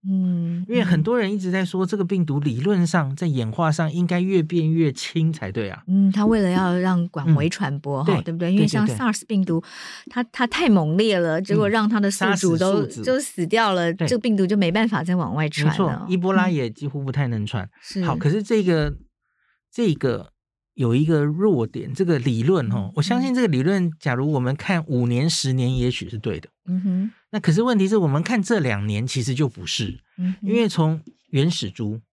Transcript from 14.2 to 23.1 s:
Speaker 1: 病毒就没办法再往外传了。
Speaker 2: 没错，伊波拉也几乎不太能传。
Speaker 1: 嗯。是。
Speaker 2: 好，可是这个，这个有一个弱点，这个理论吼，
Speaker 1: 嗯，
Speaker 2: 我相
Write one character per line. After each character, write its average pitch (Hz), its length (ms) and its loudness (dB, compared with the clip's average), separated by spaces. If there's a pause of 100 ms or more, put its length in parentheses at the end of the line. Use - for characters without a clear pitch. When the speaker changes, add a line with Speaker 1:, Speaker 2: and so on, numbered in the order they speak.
Speaker 1:
病 214 160 0
毒 190 100 2
就 202 100 0
没 180 140 2
办 220 180 2
法 175 140 -2
再 180 140 0
往 123 180 -2
外 156 140 0
传 151 180 -2
了。 151 60 4
Speaker 2:
没 - 40 -2
错， 165 320 0
伊 180 80 0
波 185 160 0
拉 185 160 4
也 135 220 0
几 147 160 -10
乎 139 160 -6
不 135 80 -4
太 139 160 -2
能 110 180 -2
传。 107 200 -6
Speaker 1:
嗯。 104 60 -14 (120)
是。 185 220 -6
Speaker 2:
好， 143 120 0
可 143 140 0
是 208 100 0
这 214 220 0
个， 156 340 0 (760)
这 226 240 0
个 117 380 -4 (420)
有 120 200 2
一 143 100 4
个 156 200 2
弱 151 420 2
点， - 260 -10
这 190 120 -2
个 170 160 2
理 117 240 0
论 143 260 2
吼， 120 80 0
Speaker 1:
嗯， 98 160 -6
Speaker 2:
我 147 80 0
相 240 180 0